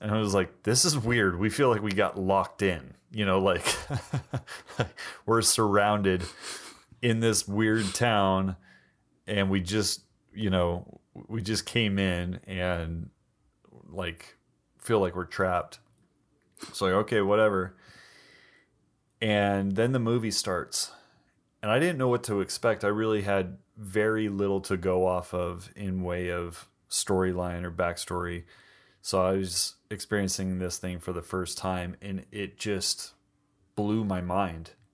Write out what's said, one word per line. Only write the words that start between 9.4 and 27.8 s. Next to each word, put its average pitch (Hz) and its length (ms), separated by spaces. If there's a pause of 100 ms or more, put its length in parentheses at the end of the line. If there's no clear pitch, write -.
we 98 100
just, 95 420 (320)
you 104 160
know, 90 500 (280)
we 113 120
just 101 260
came 104 320
in 90 480
and, 87 640 (800)
like, - 480 (420)
feel 110 220
like 87 160
we're 90 80
trapped." 90 540 (960)
So, 101 120
like, 92 80
okay, 107 280
whatever. 98 540 (1400)
And 101 560
then 117 160
the 135 60
movie 113 320
starts, - 640 (720)
and 104 80
I 117 80
didn't 165 200
know 131 100
what 120 160
to 101 160
expect. 107 440
I 101 40
really 107 340
had 95 360 (180)
very 107 540
little 98 320
to 98 160
go 92 280
off 90 280
of 90 420
in 95 260
way 90 280
of 87 380 (200)
storyline 90 760
or 87 60
backstory. 87 720 (580)